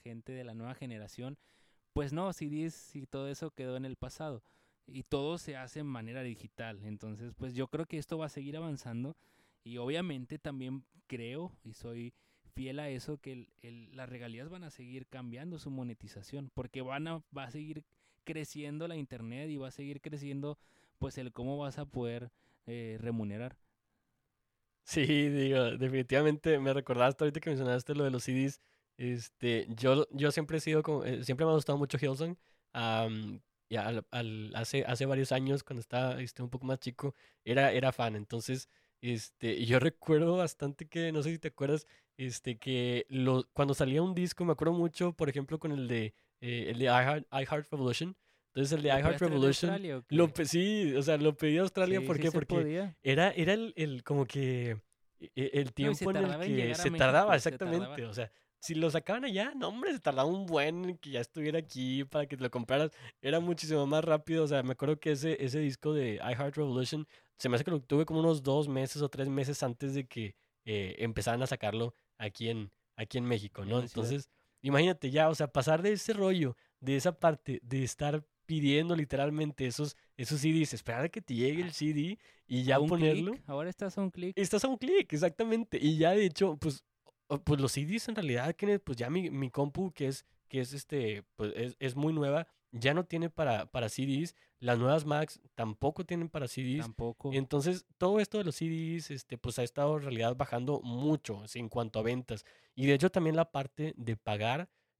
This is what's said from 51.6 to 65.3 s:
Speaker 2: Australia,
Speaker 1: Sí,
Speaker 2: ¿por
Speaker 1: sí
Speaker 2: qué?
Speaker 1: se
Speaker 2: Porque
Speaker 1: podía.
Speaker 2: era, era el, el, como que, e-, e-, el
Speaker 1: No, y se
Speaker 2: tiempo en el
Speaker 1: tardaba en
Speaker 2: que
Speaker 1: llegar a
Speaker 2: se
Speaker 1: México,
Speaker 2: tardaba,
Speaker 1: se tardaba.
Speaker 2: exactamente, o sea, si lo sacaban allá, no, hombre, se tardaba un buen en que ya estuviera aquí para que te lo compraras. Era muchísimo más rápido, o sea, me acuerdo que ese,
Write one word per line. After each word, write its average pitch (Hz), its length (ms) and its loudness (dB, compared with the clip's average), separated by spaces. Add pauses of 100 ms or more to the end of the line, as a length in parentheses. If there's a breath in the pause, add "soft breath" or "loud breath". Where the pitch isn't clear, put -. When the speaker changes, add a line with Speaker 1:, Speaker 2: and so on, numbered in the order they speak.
Speaker 2:
Australia, 190 400 2
Speaker 1:
Sí, - 60 -2
Speaker 2:
¿por 165 100 2
Speaker 1:
sí 147 60 0
Speaker 2:
qué? 160 80 4
Speaker 1:
se - 20 0
Speaker 2:
Porque 170 220 0
Speaker 1:
podía. 170 480 0
Speaker 2:
era, 156 300 4
era 175 200 2
el, 220 240 -2
el, 143 260 -4
como 143 220 2
que, 123 560 -2 (400)
e-, - 140 -16
e-, 131 180 -2
el 143 120 2 (120)
Speaker 1:
No, 143 140 2
y 208 40 2
se - 100 -2
Speaker 2:
tiempo 190 60 2
en 190 60 0
el 196 60 2
Speaker 1:
tardaba 185 240 0
en - 40 0
Speaker 2:
que 131 60 2
Speaker 1:
llegar 120 240 0
a - 20 -2
Speaker 2:
se - 80 2
Speaker 1:
México, 147 140 4
Speaker 2:
tardaba, 156 340 6
Speaker 1:
se 160 120 2
tardaba. 165 260 -2
Speaker 2:
exactamente, 135 300 -4
o 107 80 -10
sea, 113 180 -6 (260 soft breath)
si - 160 -8
lo 160 160 2
sacaban 196 360 -2
allá, 220 280 -2
no, 247 140 -4
hombre, 254 240 -4
se 247 80 -4
tardaba 135 260 2
un 190 200 -2
buen 165 400 2
en 180 100 -4
que 147 140 -14
ya 127 100 -2
estuviera 156 380 -2
aquí 131 460 -2
para 147 220 -2
que 139 120 -10
te 127 40 -4
lo 127 80 -2
compraras. 139 420 2 (280 loud breath)
Era 156 200 2
muchísimo 156 460 0
más 156 160 4
rápido, 160 420 2
o 147 40 2
sea, 139 140 2
me 127 100 -2
acuerdo 147 260 0
que 156 140 0
ese, 147 320 0